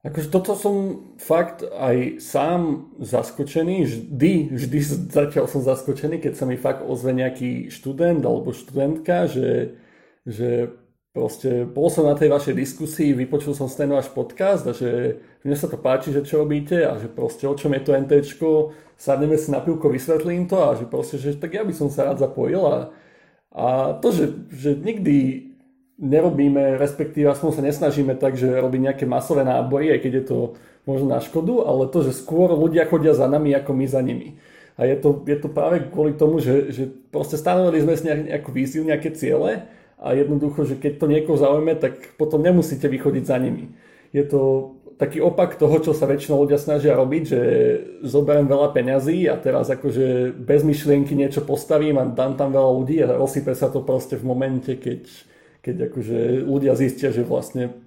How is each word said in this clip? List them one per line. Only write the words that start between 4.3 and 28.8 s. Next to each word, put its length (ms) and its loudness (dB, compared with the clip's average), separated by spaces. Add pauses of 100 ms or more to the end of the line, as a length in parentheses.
vždy 240 -2 (340)
zatiaľ 320 2
som 160 -4
zaskočený, 600 -2
keď 120 -4
sa 160 -6
mi 60 -2
fakt 300 -4
ozve 260 -4
nejaký 580 -4
študent 540 -2
alebo 320 -2
študentka, 720 -2
že, 480 -2 (480)
že 480 -4 (400)
proste 560 -4
bol 240 0
som 160 2
na 80 4
tej 160 4
vašej 240 0
diskusii, 600 -2
vypočul 340 -2
som 160 -4
si 80 -10
ten 160 -2
váš 220 0
podcast 560 -2
a 20 -4
že 480 -2 (240)
mne 140 0
sa 100 -4
to 80 -6
páči, 400 -2
že 80 0
čo 220 0
robíte 320 -2 (100)
a 140 -2
že 100 -10
proste 380 -4
o 80 -2
čom 180 0
je 80 -2
to 80 2
N 160 2
T 140 6 (100)
čko, 460 0 (180)
sadneme 400 0
si 160 -2
na 80 0
pivko, 320 0
vysvetlím 560 -2
to 140 2
a 160 2
že 100 -8
proste, 320 -6
že 160 -4
tak 220 -8
ja 100 -2
by 80 -4
som 160 -2
sa 160 0
rád 140 -2
zapojil 420 0
a, 140 2 (720)
a 140 -4 (340)
to, 140 2
že, 120 2 (300)
že 220 -2
nikdy 680 0 (540)
nerobíme, 800 2
respektíve 480 -2
aspoň 320 2
sa 80 -2
nesnažíme 560 0
tak, 160 0
že 160 2
robiť 320 0